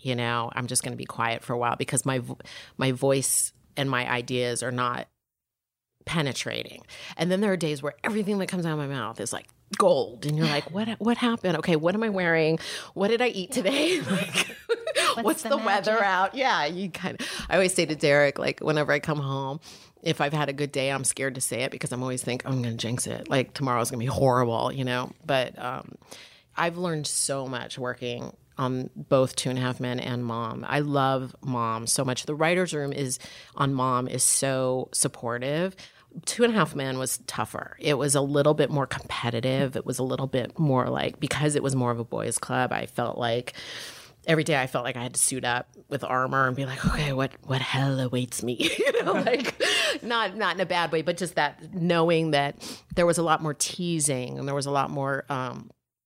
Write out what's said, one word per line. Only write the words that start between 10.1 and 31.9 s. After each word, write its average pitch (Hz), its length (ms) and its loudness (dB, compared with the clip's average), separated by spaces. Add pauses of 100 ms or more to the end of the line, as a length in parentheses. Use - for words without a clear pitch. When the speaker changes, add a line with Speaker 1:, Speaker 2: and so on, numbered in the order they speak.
Speaker 1:
And 151 100 0
you're 160 100 2
like, 151 240 0
"What, 208 180 -4 (100)
what 233 180 2
happened? 233 420 0
Okay, 160 180 2
what 165 180 2
am 214 80 0
I 226 80 0
wearing? 165 480 4 (360)
What 196 140 2
did 226 140 2
I 247 60 4
eat 190 240 -4
today?" 285 540 2
<laughs> - 40 -2 (840)
Like, 240 300 2
Speaker 2:
What's - 0 -
Speaker 1:
"What's - 180 2
Speaker 2:
the 226 80 -4
Speaker 1:
the 277 80 4
weather 208 340 2
Speaker 2:
magic? 220 140 4
Speaker 1:
out?" 190 280 2
Yeah, 233 320 2
you 180 240 -4
kind 151 300 -6
of, - 60 -6 (220)
I 160 60 2
always 185 200 6
say 175 120 4
to 156 80 -2
Derek, 143 440 6
like, - 220 -2
whenever 147 320 2
I 147 60 4
come 151 200 -2
home, 135 420 -4 (420)
if 160 180 0
I've 143 120 2
had 147 160 0
a 143 40 -2
good 143 200 -2
day, 135 180 2
I'm 135 140 0
scared 131 320 -2
to 165 40 -8
say 113 220 -2
it 135 80 -2
because - 220 -6
I'm 123 100 -2
always 127 200 -4
think, 123 220 -4
"Oh, 127 60 -4
I'm 131 120 0
gonna 117 140 -2
jinx 117 300 -2
it. - 220 -8
Like, 139 260 0
tomorrow's 123 360 0
gonna 127 100 -4
be 117 60 -2
horrible," 123 680 4
you 135 120 -4
know? 127 280 -2 (120)
But, 135 340 0
um, 131 340 -8 (640)
I've 170 220 -2
learned 160 280 -2
so 135 400 -2
much 120 320 -8
working 123 560 -6 (240)
on 127 380 -2
both 135 400 4
Two - 140 -2
and 127 80 -2
a 127 40 0
Half 127 180 -2
Men 123 200 -4
and 123 240 -4
Mom. 117 440 -6
I 143 120 0
love 135 600 0
Mom 113 440 -2
so - 180 0